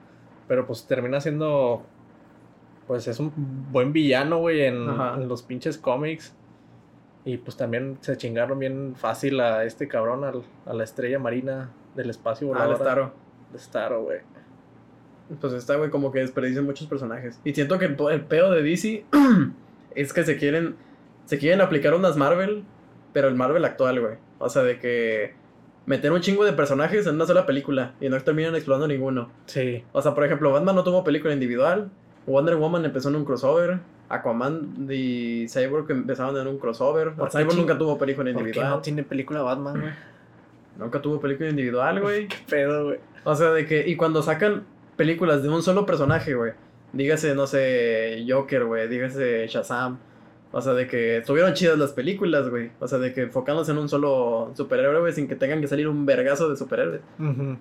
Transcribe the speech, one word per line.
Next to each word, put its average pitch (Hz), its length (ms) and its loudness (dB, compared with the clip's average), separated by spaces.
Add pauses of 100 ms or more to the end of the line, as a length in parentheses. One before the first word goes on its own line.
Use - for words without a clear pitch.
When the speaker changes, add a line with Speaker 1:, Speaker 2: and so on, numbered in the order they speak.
(480)
Speaker 1:
Pero, 127 180 0
pues, 113 200 -10
termina 127 340 -2
siendo, 147 640 0 (1040)
pues, 123 220 -4
es 117 120 -4
un 151 100 -4 (400)
buen 127 220 2
villano, 151 460 2
güey, 165 240 2
en, 123 260 0
Speaker 2:
Ajá. 131 320 -2
Speaker 1:
en 127 80 -4
los 120 140 -6
pinches 135 340 -6
cómics. 151 580 -4 (920)
Y, 127 100 -4
pues, - 220 -14
también 131 420 -4
se 135 160 -6
chingaron 120 420 -2
bien 135 380 -6
fácil 131 440 -2
a 113 240 2
este 113 220 -6
cabrón, 120 380 -2
al, 127 200 -6 (200)
a - 80 -8
la 113 120 -4
estrella 127 340 -4
marina 127 540 -6 (220)
del 120 140 -6
espacio 113 460 -4
Speaker 2:
Ah, 120 100 0
Speaker 1:
voladora. 117 140 2
Speaker 2:
Starro. 135 340 0 (460)
Speaker 1:
Starro, 113 460 -4
güey. 85 160 -6 (1200)
Speaker 2:
Pues 131 140 -4
está, 123 220 -2
güey, 151 120 0
como 139 240 -2
que 131 60 -2
desperdician 131 480 -2
muchos 139 200 -6
personajes. 123 580 -8
Y 143 100 -4
siento 151 240 0
que 180 80 0
el, 139 100 -2 (140)
el 151 160 0
pedo 175 240 4
de 165 120 4
D 160 140 2
C 214 300 -4 (440)
<clears throat> - 440 -18
es 139 180 -4
que 170 100 2
se 147 140 2
quieren, 151 400 0 (480)
se 143 140 -2
quieren 175 240 4
aplicar 151 320 4
unas 160 240 4
Marvel, 190 440 2 (520)
pero 135 140 4
el 127 60 0
Marvel 143 300 2
actual, 127 380 2
güey. 110 140 -2 (220)
O 123 120 -2
sea, 135 140 4
de 123 140 2
que 113 540 0 (540)
meter 139 260 0
un 175 80 2
chingo 196 240 2
de 196 80 4
personajes 151 540 2
en 151 80 0
una 160 100 0
sola 175 220 4
película 135 560 -2
y 135 80 -2
no 131 100 0
terminan 160 340 0
explorando 156 320 0
ninguno. 131 440 -2 (160)
Speaker 1:
Sí. 123 360 -4 (100)
Speaker 2:
O 139 100 0
sea, 139 120 2
por 147 120 2
ejemplo, 143 260 2
Batman 175 240 2
no 180 80 4
tuvo 180 200 2
película 151 280 0
individual, 143 580 0 (360)
Wonder 147 300 4
Woman 160 280 2
empezó 135 240 -2
en 147 80 0
un 151 80 -2
crossover, 156 540 2 (320)
Aquaman 131 800 -4
y 120 580 -2
Cyborg 139 420 -2
empezaron 131 460 -2
en 135 120 -4
un 139 100 -6
crossover, 151 560 0
Speaker 1:
¿Por 143 160 -4
qué 147 80 -2
Speaker 2:
Cyborg 156 140 4
Speaker 1:
chin-, 175 100 2
Speaker 2:
nunca 151 160 2
tuvo 151 180 0
película 135 340 0
Speaker 1:
por 117 120 -2
qué 113 80 -4
Speaker 2:
individual. 127 220 -2
Speaker 1:
no 147 80 -2
tiene 147 240 -4
película 143 360 -4
Batman, 139 400 -4
güey? 151 120 -6 (840)
Speaker 2:
Nunca 117 220 -6
tuvo 147 180 -2
película 143 300 -2
individual, 139 540 0
güey. 208 260 -2
Speaker 1:
<laughs> - 0 -
¿Qué - 80 -10 (100)
pedo, 147 420 0
güey? 135 100 -4 (260)
Speaker 2:
O 151 100 2
sea, 160 180 4
de 160 120 2
que, 151 240 0
y 160 80 0
cuando 160 260 2
sacan 196 420 0 (320)
películas 160 460 2
de 143 60 0
un 165 120 2
solo 185 260 4
personaje, 156 480 2
güey, 117 180 -2 (400)
dígase, 147 420 2
no 139 140 2
sé, 117 800 2
Joker, 135 360 2
güey, 113 220 0
dígase 123 640 -2
Shazam. 123 500 -4 (540)
O - 80 -4
sea, 127 140 0
de 127 120 0
que 117 300 0
estuvieron 151 380 2
chidas 170 240 4
las 143 160 2
películas, 156 540 0
güey. 120 300 -6
O 127 80 -8
sea, 131 140 -2
de 127 120 -2
que 131 100 -2
enfocándose 135 500 -2
en 147 60 0
un 147 100 -2
solo 123 680 0
superhéroe, 139 460 2
güey, 170 120 2
sin 147 140 -4
que 135 80 -6
tengan 147 260 0
que 147 60 -2
salir 147 220 0
un 147 180 0
vergazo 139 420 2
de 139 80 -2
superhéroes. 139 440 -2 (180)
Speaker 1:
Ujú. 139 420 -2